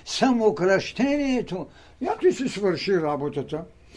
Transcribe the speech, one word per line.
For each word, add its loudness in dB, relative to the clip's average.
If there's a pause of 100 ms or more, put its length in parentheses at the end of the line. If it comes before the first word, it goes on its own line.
самокръщението. 0 (340)
Я -2
ти 4
си -4
свърши 0
работата. -4 (340)